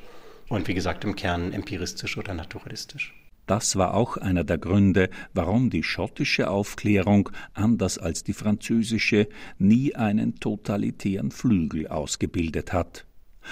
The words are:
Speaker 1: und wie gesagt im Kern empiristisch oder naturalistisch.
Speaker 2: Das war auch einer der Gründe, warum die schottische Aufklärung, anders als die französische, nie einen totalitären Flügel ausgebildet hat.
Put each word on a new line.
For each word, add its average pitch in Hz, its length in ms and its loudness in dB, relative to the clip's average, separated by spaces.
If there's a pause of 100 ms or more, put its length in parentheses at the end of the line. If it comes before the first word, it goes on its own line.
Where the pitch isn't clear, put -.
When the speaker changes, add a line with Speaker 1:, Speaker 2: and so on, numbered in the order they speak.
(500)
Speaker 1:
und 107 180 -2
wie 101 60 -2
gesagt 87 300 -4
im 98 120 -4
Kern 87 380 -2
empiristisch 90 640 -6
oder 101 160 -8
naturalistisch. - 800 -12 (320)
Speaker 2:
Das - 300 0
war 92 180 2
auch 110 240 0
einer 90 260 0
der 85 140 0
Gründe, 95 540 6 (240)
warum 98 340 2
die 82 140 0
schottische - 680 -2
Aufklärung, 101 800 2 (240)
anders 101 460 0
als - 240 -4
die 101 100 -4
französische, 107 960 2 (320)
nie 117 360 6
einen 113 440 0
totalitären 107 880 -2
Flügel 82 580 0
ausgebildet 80 840 -4
hat. - 320 -2 (460)